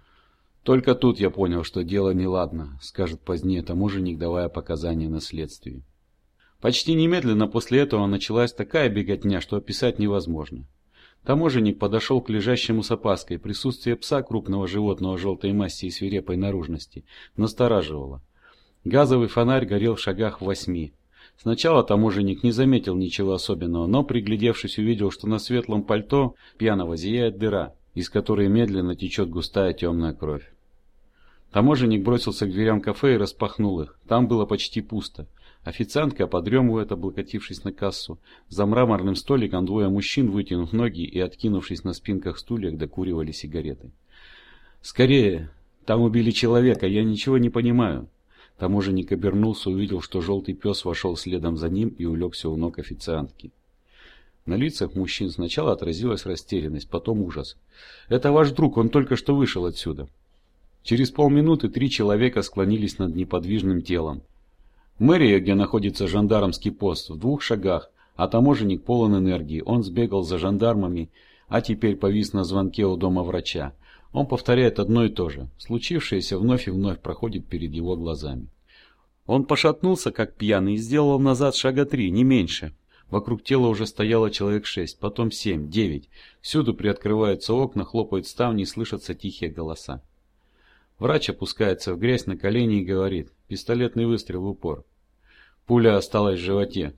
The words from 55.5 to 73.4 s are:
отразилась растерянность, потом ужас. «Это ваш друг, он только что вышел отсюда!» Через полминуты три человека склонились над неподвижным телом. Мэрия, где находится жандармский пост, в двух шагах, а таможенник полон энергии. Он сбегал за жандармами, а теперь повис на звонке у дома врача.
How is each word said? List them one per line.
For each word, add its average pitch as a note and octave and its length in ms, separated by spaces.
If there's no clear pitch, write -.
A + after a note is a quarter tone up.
отразилась G2 560
растерянность, D#2 640
потом G#2+ 300
ужас. D#2 360
«Это B2 240
ваш D3 200
друг, C3+ 260
он A#2 120
только C3 260
что C#3+ 200
вышел G#2+ 300
отсюда!» D2 440
Через B2+ 260
полминуты D3 600
три C#3 200
человека G#2+ 540
склонились G2+ 560
над F2 160
неподвижным F2+ 640
телом. D#2+ 400
Мэрия, B2+ 440
где G2 140
находится G2+ 520
жандармский G2+ 640
пост, - 380
в D#2+ 80
двух B2+ 240
шагах, F#2+ 500
а F#2 140
таможенник A#2 560
полон A2+ 320
энергии. D#2+ 480
Он A#2 180
сбегал G2 400
за F2 140
жандармами, F#2+ 720
а G#2+ 100
теперь G#2+ 380
повис G2+ 340
на F#2+ 140
звонке F#2+ 400
у F#2+ 100
дома F#2 280
врача. E2+ 500